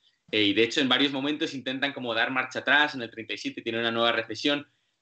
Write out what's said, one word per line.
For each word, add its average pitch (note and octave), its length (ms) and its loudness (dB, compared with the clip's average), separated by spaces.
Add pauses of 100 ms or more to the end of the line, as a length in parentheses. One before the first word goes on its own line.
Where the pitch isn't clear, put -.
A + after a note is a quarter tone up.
(300)
Eh, G#2+ 120 2
y G2+ 120 4
de A2 80 6
hecho, A#2 180 2
en C3+ 80 2
varios C3+ 240 4
momentos C#3+ 420 -4
intentan C3+ 380 -4
como B2 220 -4
dar A#2+ 160 2
marcha B2+ 300 -4
atrás, C#3+ 340 4
en C3 80 -6
el A2 80 -8
treinta G#2+ 240 -8
y G2+ 40 -10
siete C3+ 240 -8
tiene A2+ 180 -2
una A#2 100 0
nueva A#2 220 2
recesión. A2+ 540 -2 (340)